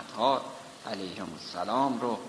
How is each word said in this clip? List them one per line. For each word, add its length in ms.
اطهار 400
علیهم 420
السلام 680
رو 180